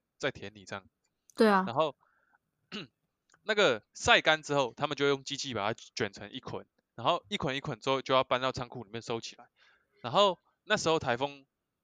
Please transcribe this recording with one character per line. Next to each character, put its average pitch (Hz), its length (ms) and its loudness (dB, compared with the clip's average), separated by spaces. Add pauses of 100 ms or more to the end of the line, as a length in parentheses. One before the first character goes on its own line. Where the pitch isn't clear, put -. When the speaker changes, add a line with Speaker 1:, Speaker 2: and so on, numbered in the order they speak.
(180)
Speaker 1:
在 135 140 -2
田 101 220 -16
里 101 120 -20
这 104 100 -10
样。 95 100 -12 (500)
Speaker 2:
对 226 140 4
啊。 190 180 2
Speaker 1:
然 117 80 -8
后， 151 200 0 (760)
<clears throat> - 720 -18
那 214 100 4
个 160 300 6 (100)
晒 220 280 4
干 156 200 4
之 143 120 -4
后， 131 220 2
他 147 120 -2
们 147 80 -6
就 143 140 0
用 139 160 0
机 143 100 -8
器 131 180 -8
把 107 200 -2
它 - 60 -10 (160)
卷 104 180 -4
成 101 180 -16
一 127 80 -12
捆， 98 260 -12 (300)
然 117 100 -12
后 165 220 0
一 208 80 -6
捆 139 220 -4
一 - 20 -6
捆 131 220 -10
之 - 80 -4
后 135 120 0
就 135 120 -2
要 131 100 4
搬 127 160 -2
到 131 140 -2
仓 123 160 -10
库 120 160 -14
里 95 60 -20
面 113 100 -10
收 117 180 -6
起 - 160 -14
来。 - 140 -20 (520)
然 123 120 -6
后 190 260 2 (240)
那 202 140 -2
时 - 100 -4
候 160 120 2
台 123 180 0
风 143 280 -6 (380)